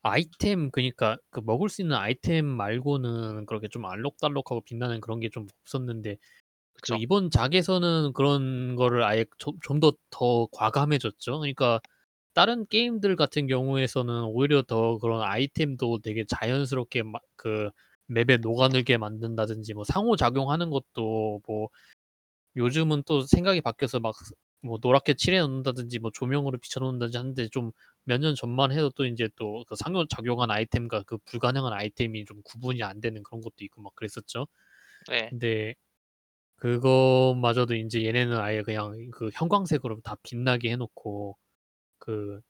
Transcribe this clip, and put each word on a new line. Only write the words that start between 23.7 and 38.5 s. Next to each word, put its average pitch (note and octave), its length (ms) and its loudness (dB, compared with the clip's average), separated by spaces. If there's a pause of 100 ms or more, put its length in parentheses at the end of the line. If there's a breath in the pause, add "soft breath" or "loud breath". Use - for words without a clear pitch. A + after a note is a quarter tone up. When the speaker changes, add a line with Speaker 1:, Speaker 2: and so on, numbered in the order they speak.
Speaker 1:
막 A2+ 160 -2
스-, - 180 -20 (280)
뭐 A#2 180 -8
노랗게 C3 340 4
칠해 F3+ 260 2
놓는다든지 B2+ 600 -4
뭐 A2+ 120 -6
조명으로 C3+ 460 -2
비춰 - 220 -8
놓는다든지 B2 380 -4
하는데 B2+ 300 -4
좀 A#2 240 -6 (360 soft breath)
몇 B2+ 120 2
년 D3+ 140 2
전만 B2+ 380 0
해도 D3+ 180 2
또 C3+ 140 -2
인제 A#2 320 -2
또 A2 320 -8
그 G#2+ 80 -10
상호작용한 B2 760 -2
아이템과 A2+ 540 -2
그 A2+ 220 -8
불가능한 B2 480 0
아이템이 G#2+ 500 -4
좀 G#2 180 -20
구분이 A#2+ 400 -6
안 G2+ 200 -8
되는 A2 200 -6
그런 A2 200 -14
것도 A2+ 220 -14
있고 G#2 180 -18
막 G2 120 -18
그랬었죠. A#2 520 -8 (600 soft breath)
Speaker 2:
네. A#2 220 -2
Speaker 1:
근데 A2+ 440 -2 (840)
그것마저도 B2+ 1200 4
인제 A2+ 300 -2
얘네는 A#2+ 320 2
아예 G#2+ 240 -2